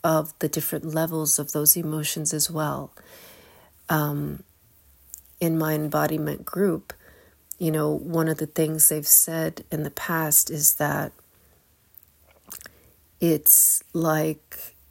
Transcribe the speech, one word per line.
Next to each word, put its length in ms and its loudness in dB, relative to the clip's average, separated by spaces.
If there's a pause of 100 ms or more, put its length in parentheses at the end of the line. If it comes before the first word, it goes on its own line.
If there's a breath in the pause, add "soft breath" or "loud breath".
of 360 2
the 100 -2
different 460 -4
levels 440 0
of 140 -6
those 240 2
emotions 560 -4
as 180 -2
well. 420 -4 (960 loud breath)
Um, 560 -2 (960)
in 180 2
my 160 0
embodiment 680 -2
group, 480 -2 (680 soft breath)
you 120 0
know, 200 0
one 380 0
of 100 -2
the 80 -4
things 420 2
they've 180 -2
said 640 2
in 120 -2
the 80 -4
past 600 0
is 240 2
that 380 -2 (2000 loud breath)
it's 640 4 (100)
like 840 -2 (140)